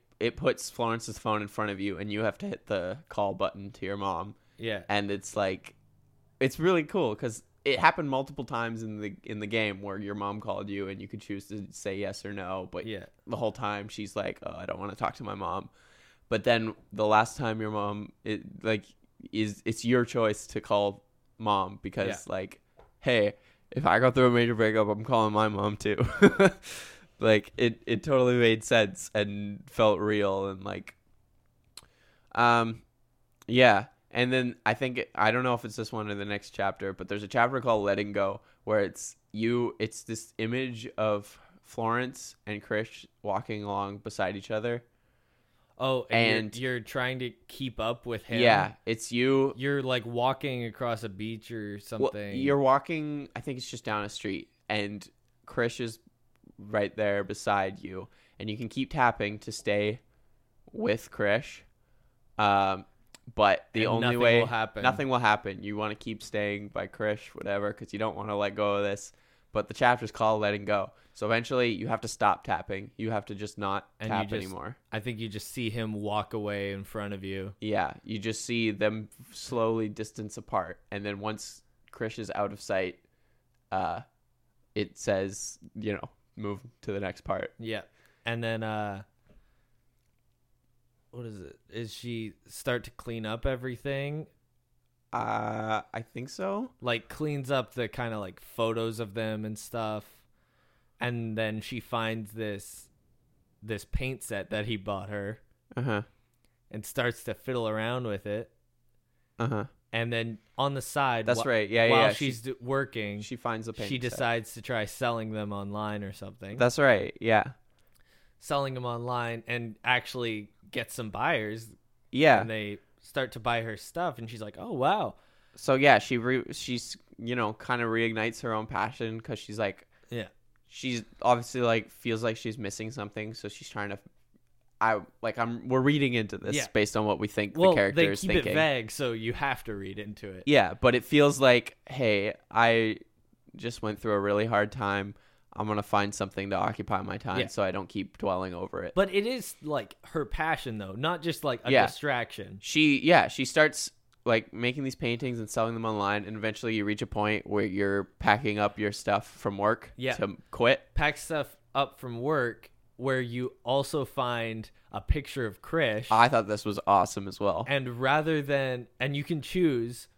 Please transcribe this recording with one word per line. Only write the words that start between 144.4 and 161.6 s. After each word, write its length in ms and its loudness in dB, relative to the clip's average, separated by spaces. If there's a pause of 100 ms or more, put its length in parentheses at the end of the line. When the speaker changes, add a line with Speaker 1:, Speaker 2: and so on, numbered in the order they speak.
Speaker 1:
hard 240 2
time. 420 -2 (440)
I'm 100 -2
gonna 160 0
find 300 0
something 360 -6
to 80 0
occupy 440 -2
my 160 -6
time 220 -4
Speaker 2:
Yeah. 80 -2
Speaker 1:
so 160 -2
I 80 0
don't 160 -6
keep 300 -8
dwelling 360 -2
over 300 -8
it." 100 -8
Speaker 2:
But 200 2
it 120 0
is, 360 -6
like, 340 -6 (120)
her 180 -4
passion, 540 -2
though, 120 -8
not 300 -2
just, 240 -4
like, 180 -2
a 80 0
Speaker 1:
Yeah. 140 8
Speaker 2:
distraction. 760 -4
Speaker 1:
She, 380 4
yeah, 300 6
she 160 -2
starts, 440 2 (360)
like, 260 2
making 320 -2
these 120 -4
paintings 440 -4
and 100 -8
selling 240 0
them 120 -4
online, 400 0
and 100 -8
eventually 400 -2
you 80 2
reach 180 -2
a 60 -4
point 400 0
where 180 2
you're 380 2 (160)
packing 400 2
up 180 2
your 140 2
stuff 400 0
from 260 -4
work 380 0
Speaker 2:
Yeah. 200 -4
Speaker 1:
to 200 -2 (160)
quit. 300 4 (120)
Speaker 2:
Pack 220 2
stuff 400 -6 (180)